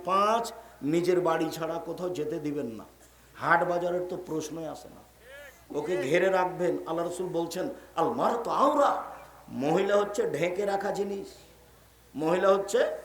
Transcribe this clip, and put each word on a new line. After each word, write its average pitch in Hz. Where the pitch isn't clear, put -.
পাঁচ, 208
নিজের 170
বাড়ি 165
ছাড়া 160
কোথাও 170
যেতে 156
দিবেন 147
না। 104
হাট 170
বাজারের 175
তো -
প্রশ্নই 156
আসে -
না, -
ওকে 160
ঘেরে 180
রাখবেন। 180
আল্লাহ 165
রসুল 185
বলছেন, 165
"আল 214
মারতু 208
আওরা", 285
মহিলা 165
হচ্ছে 202
ঢেকে 180
রাখা 196
জিনিস, 196
মহিলা 165
হচ্ছে 196